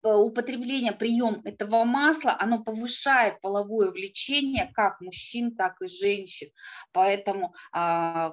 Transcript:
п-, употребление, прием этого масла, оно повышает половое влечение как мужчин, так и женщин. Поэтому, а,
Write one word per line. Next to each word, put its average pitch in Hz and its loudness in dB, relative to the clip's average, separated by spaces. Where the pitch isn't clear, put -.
п-, 214 4
употребление, 240 0
прием 233 0
этого 214 0
масла, 294 2
оно 220 0
повышает 233 0
половое 202 0
влечение 220 -2
как 196 0
мужчин, 233 -6
так 190 -4
и 185 -8
женщин. 190 -4
Поэтому, 196 2
а, 165 0